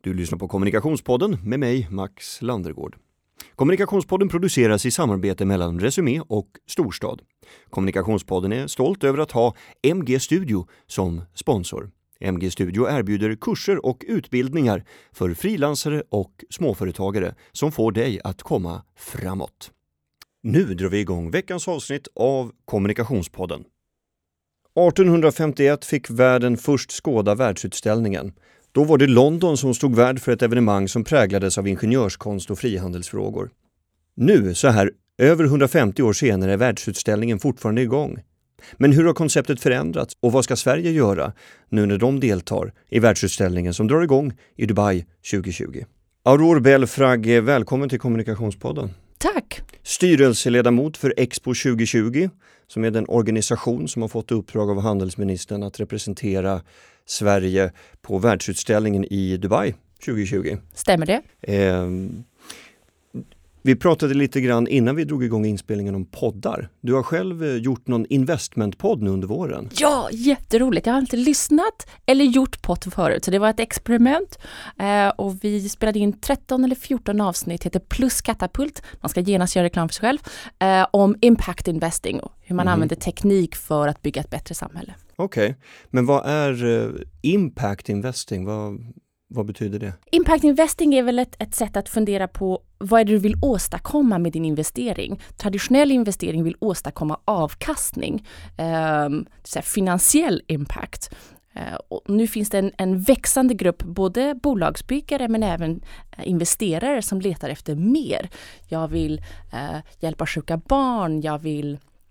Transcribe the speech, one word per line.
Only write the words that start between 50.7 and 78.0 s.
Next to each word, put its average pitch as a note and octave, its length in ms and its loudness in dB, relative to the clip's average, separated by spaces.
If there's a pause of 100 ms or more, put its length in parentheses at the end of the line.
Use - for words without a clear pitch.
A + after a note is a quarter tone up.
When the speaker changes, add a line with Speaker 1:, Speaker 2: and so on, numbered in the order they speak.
Speaker 1:
för C#3 200 0
Expo B2 360 -2
tjugotjugo, A#2+ 760 0 (380)
som A2+ 160 -4
är A2+ 80 0
den A2 160 -2
organisation A2+ 800 0
som A#2+ 140 -6
har A2 80 -4
fått - 220 -6
uppdrag G#2 380 -2
av G2 120 -2
handelsministern G2 840 -2
att G2 160 -10
representera G2 840 -4 (440)
Sverige F#2+ 680 2 (300)
på G2 160 -6
världsutställningen G#2 960 0
i F#2+ 240 -2
Dubai A2 360 0 (320)
tjugotjugo. G2+ 520 -4 (160)
Speaker 2:
Stämmer E3 320 0
det? G#3 160 0 (200)
Speaker 1:
Ehm, F#2 840 0 (1400)
vi C3 120 6
pratade D3+ 380 2
lite C#3 280 0
grann A#2+ 260 2
innan B2+ 280 2
vi D#3+ 80 -2
drog C#3+ 200 -2
igång A2 220 0
inspelningen G2+ 500 -4
om F#2+ 100 -6
poddar. - 640 -6 (120)
Du B2 120 0
har C3 100 2
själv, E3+ 400 -4
eh, C#3 120 -2
gjort A#2+ 320 -4
någon A#2 220 0
investmentpodd C3 920 -2
nu G2+ 80 0
under F#2+ 180 -2
våren. D3 420 -6 (100)
Speaker 2:
Ja, D4 320 2
jätteroligt. A#3 720 0
Jag A#3 80 2
har C4+ 60 2
inte B3+ 180 -2
lyssnat D4+ 720 0 (180)
eller C4+ 200 6
gjort B3+ 360 2
podd F3 320 -4
förut, - 320 0
så F3+ 60 0
det F#3+ 80 2
var G#3+ 100 4
ett G#3+ 100 -2
experiment. A#3+ 800 2 (400)
Eh, G3+ 300 2
och G3 340 -4
vi G#3 260 -2
spelade G#3+ 300 0
in G3+ 200 2
tretton C4 440 0
eller B3+ 120 2
fjorton G#3 460 -2
avsnitt, F3 420 -4
heter F3+ 160 -2
Plus - 420 0